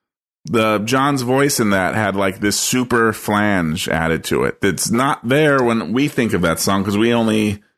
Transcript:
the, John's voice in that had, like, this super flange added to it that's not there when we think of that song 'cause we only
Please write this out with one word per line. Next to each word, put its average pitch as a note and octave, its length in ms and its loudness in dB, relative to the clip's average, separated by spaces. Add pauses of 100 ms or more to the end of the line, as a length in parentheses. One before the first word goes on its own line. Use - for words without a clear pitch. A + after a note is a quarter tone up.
(460)
the, A2 340 2
John's C3 420 0
voice C3+ 380 0
in G#2+ 100 0
that F#2 240 0
had, G2+ 220 0
like, G2 240 -2
this G2+ 180 0
super A#2+ 540 0
flange G2+ 760 0
added D#2+ 360 0
to B1+ 200 -2
it - 160 -4
that's F#2 300 -2
not B2+ 380 -2
there C#3 340 2
when A2+ 300 -2
we C3+ 160 0
think A#2+ 240 -2
of F2+ 100 0
that E2 160 0
song G2 240 0
'cause G2+ 160 -2
we A#2 160 2
only G#2+ 480 0 (160)